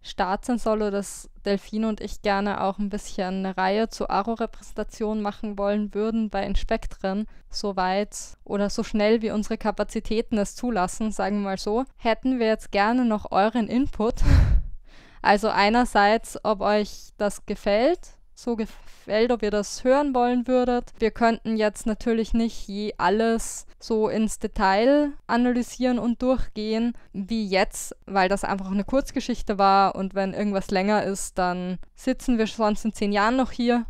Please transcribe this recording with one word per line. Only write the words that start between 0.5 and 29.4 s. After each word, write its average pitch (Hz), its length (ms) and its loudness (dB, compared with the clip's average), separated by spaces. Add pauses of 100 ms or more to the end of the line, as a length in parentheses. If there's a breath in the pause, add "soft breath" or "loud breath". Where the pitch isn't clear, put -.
soll 220 200 0
oder 214 120 0
dass - 400 -6 (140)
Delphine 214 440 -2
und 214 120 -4
ich - 220 -10
gerne 202 400 0
auch 196 160 -2
ein 208 120 -2
bisschen 190 560 -4
eine 190 100 -6
Reihe 202 320 2
zu - 220 -8
Aro-Repräsentation 220 1120 -4
machen 202 340 -6
wollen 208 380 -2
würden 220 340 0
bei 196 160 -4
Inspektren, 196 840 -2 (240 soft breath)
so 202 260 -4
weit 190 400 0 (280)
oder 202 240 0
so 226 140 -4
schnell 214 400 2
wie 220 80 -2
unsere 214 280 -4
Kapazitäten 214 800 -2
es 202 180 -2
zulassen, 220 560 -2
sagen 196 260 -2
wir 196 120 -2
mal 190 80 -4
so, 226 260 -2 (120)
hätten 247 440 0
wir 220 80 4
jetzt 220 240 -2
gerne 226 320 2
noch 214 260 0
euren 214 380 2
Input. 240 480 0
<laughs> - 60 2 (1000 loud breath)
Also 208 260 4
einerseits, 214 920 4
ob 196 180 0
euch 208 540 -2
das 202 300 -4
gefällt, 220 540 2 (340)
so 240 220 -4
gefällt, 220 720 -2
ob 233 120 0
ihr 208 100 0
das 208 320 -4
hören 269 300 4
wollen 247 320 2
würdet. 247 520 0
Wir 220 140 0
könnten 226 440 0
jetzt 214 300 -2
natürlich 226 480 -2
nicht 226 320 -2
je 202 320 -6
alles 226 680 0 (120)
so 220 300 0
ins 214 300 -2
Detail 233 720 4 (140)
analysieren 247 720 0
und 233 240 -2
durchgehen, 233 720 0 (180 soft breath)
wie 208 340 -4
jetzt, 190 500 0 (100)
weil 190 220 2
das 196 160 0
einfach 190 260 -4
eine 196 140 -2
Kurzgeschichte 247 720 -2